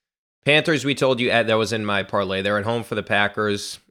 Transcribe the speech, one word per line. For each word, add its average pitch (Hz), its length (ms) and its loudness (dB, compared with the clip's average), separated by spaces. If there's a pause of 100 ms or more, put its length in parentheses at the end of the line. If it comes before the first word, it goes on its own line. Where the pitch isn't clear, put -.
(460)
Panthers, 147 400 2
we 143 100 0
told 131 240 2
you, 120 100 0
at, 113 180 2
that 110 80 4
was 110 180 0
in 110 120 -2
my 101 180 0
parlay. 98 380 -2
They're 101 160 0
at 101 80 -2
home 117 180 -2
for 113 120 -6
the 104 80 -4
Packers. 101 760 -2 (120)